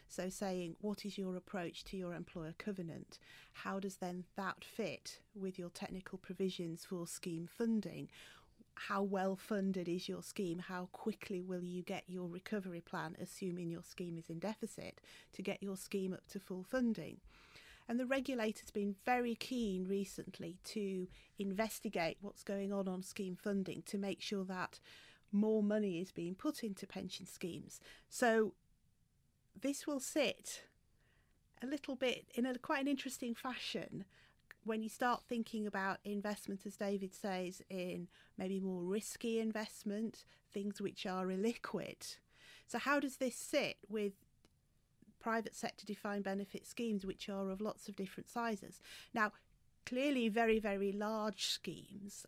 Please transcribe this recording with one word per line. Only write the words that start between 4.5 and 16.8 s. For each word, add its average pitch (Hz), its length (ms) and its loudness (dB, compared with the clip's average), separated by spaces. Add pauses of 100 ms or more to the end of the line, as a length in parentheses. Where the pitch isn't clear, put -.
fit - 560 -6 (160)
with 190 240 -4
your 175 100 -6
technical - 480 -8
provisions 180 680 -2
for 175 220 -4
scheme 170 380 -4
funding? 214 600 2 (680)
How 202 280 0
well 196 320 4
funded 190 540 2
is 180 180 2
your 180 160 -4
scheme? 180 360 0
How 180 340 -4
quickly - 480 -2
will 180 220 -2
you 180 180 -2
get 185 260 -4
your 180 220 -4
recovery 185 520 -4
plan, 165 400 -4
assuming 180 480 -2
your 170 140 -4
scheme 170 340 -6
is 165 120 -10
in 165 100 -4
deficit, 208 640 2 (320)
to - 80 -8
get 190 200 0
your 196 140 -2
scheme 190 380 2
up - 140 -6
to - 120 -4
full 185 240 -4
funding? 220 540 4 (720)